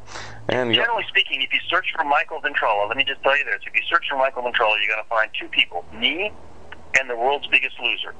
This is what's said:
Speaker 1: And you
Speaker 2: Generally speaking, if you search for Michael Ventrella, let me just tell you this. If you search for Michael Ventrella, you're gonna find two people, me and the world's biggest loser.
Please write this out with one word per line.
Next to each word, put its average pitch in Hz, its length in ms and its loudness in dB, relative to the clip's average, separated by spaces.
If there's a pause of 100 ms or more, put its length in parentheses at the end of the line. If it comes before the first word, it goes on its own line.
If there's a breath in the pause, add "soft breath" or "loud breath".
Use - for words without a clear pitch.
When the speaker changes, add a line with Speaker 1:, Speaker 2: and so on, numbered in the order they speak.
(480 loud breath)
Speaker 1:
And 120 220 2
you 110 60 4
Speaker 2:
Generally 208 320 2
speaking, 151 340 0
if - 100 -2
you 127 160 2
search 175 280 0
for 160 80 0
Michael 151 360 2
Ventrella, 117 480 2
let 120 80 0
me 135 80 2
just - 180 -6
tell 139 140 6
you 143 80 2
this. 107 220 -2
If - 80 -10
you 131 140 2
search - 220 -4
for 143 60 -2
Michael 131 260 2
Ventrella, 113 400 2
you're 107 120 0
gonna 110 140 -6
find 110 300 2
two 110 100 -6
people, - 360 0 (100)
me 208 360 0 (680)
and 131 80 -2
the 120 80 -2
world's 135 300 2
biggest 131 340 0
loser. 104 400 -2